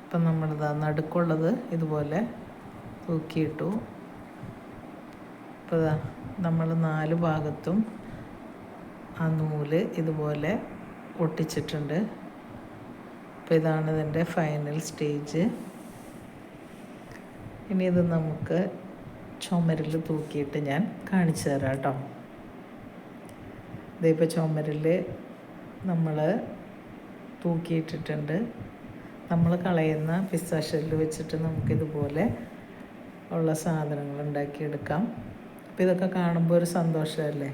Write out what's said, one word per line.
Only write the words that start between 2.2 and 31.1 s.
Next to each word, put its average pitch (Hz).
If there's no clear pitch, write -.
തൂക്കിയിട്ടു. 156
ഇപ്പം 165
ദാ 156
നമ്മൾ 165
നാല് 156
ഭാഗത്തും 156
ആ 165
നൂല് 151
ഇതുപോലെ 151
ഒട്ടിച്ചിട്ടുണ്ട്. 156
അപ്പം -
ഇതാണ് 156
ഇതിൻ്റെ 156
ഫൈനൽ 151
സ്റ്റേജ്. 147
ഇനി 185
ഇത് 180
നമുക്ക് 160
ചുമരിൽ 160
തൂക്കിയിട്ട് 147
ഞാൻ 147
കാണിച്ചു 170
തരാം 135
ട്ടോ. 143
ഇതിപ്പോൾ 165
ചുമരിൽ 156
നമ്മൾ 160
തൂക്കിയിട്ടിട്ടുണ്ട്. 160
നമ്മൾ 170
കളയുന്ന 156
പിസ്സ 165
ഷെല്ല് 156
വെച്ചിട്ട് 156